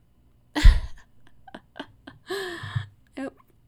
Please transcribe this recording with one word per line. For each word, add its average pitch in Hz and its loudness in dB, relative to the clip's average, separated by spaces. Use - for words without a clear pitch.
<laughs> 302 -2
Yep. 269 -10
<laughs> - -20